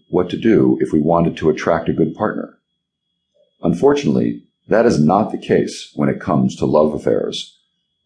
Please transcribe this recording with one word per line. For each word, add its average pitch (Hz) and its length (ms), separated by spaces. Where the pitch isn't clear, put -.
what 90 220
to - 60
do 67 440
if - 100
we 80 80
wanted 80 380
to 78 140
attract 80 360
a 78 60
good 78 220
partner. - 420
Unfortunately, 85 840
that 113 200
is 85 120
not 95 320
the - 60
case - 560
when 69 160
it 65 100
comes 65 360
to 73 100
love 76 280
affairs, - 680